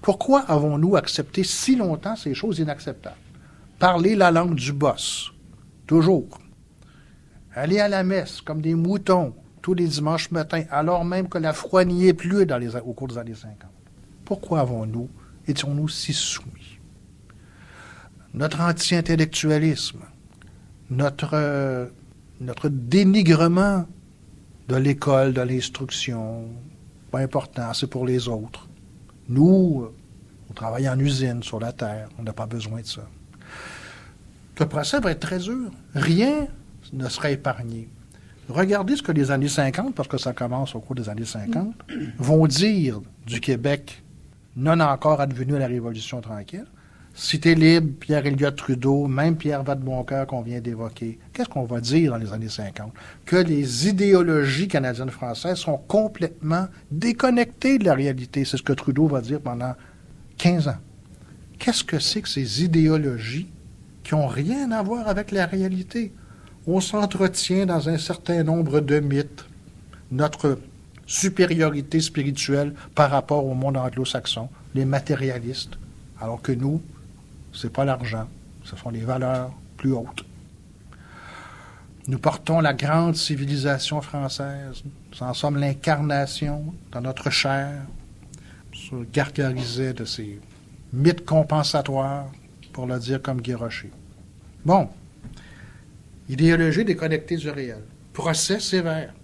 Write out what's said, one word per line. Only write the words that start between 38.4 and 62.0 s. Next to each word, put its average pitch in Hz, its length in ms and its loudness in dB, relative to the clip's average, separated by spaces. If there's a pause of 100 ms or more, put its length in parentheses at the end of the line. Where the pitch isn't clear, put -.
Regardez 190 460 2
ce - 80 -6
que - 80 -2
les 143 180 2
années 139 200 2
cinquante, 151 440 0
parce - 140 -4
que 139 100 -4
ça 123 160 -4
commence 127 400 -4
au 120 60 -10
cours 131 160 -10
des 113 140 -6
années 113 160 -6
cinquante, 170 500 -4 (420)
vont 156 300 6
dire 147 540 2 (240)
du 120 140 -6
Québec 139 640 -2 (520)
non 156 240 2
encore 151 420 4
advenu 131 340 -2
à 139 40 0
la 135 80 0
Révolution 117 540 -6
tranquille. 110 440 -12 (480)
Cité 160 420 4
libre, 160 440 6
Pierre 147 260 0
Elliott 143 300 0
Trudeau, 135 520 0
même 151 300 2
Pierre 147 260 -2
Vadeboncoeur 135 640 -4
qu'on 127 140 -6
vient 120 200 -8
d'évoquer. 113 580 -8 (140)
Qu'est-ce 247 160 -6
qu'on 131 160 -4
va 117 160 -4
dire 139 300 4
dans 117 60 -4
les 110 140 -6
années 110 160 -6
cinquante ? 104 460 -10 (320)
Que 175 100 0
les 143 520 2
idéologies 175 800 4
canadiennes 131 420 -2
françaises 131 480 -6
sont 170 200 -2
complètement 185 880 0 (220)
déconnectées 240 880 2
de 208 60 2
la 156 100 6
réalité. 135 500 -2
C'est 135 120 -4
ce - 60 -6
que 139 100 2
Trudeau 139 340 2
va 139 140 0
dire 139 200 -4
pendant 123 340 -6 (640)
quinze 170 300 2
ans. 127 100 -4 (840)
Qu'est-ce - 240 0
que 156 160 -2
c'est - 220 -2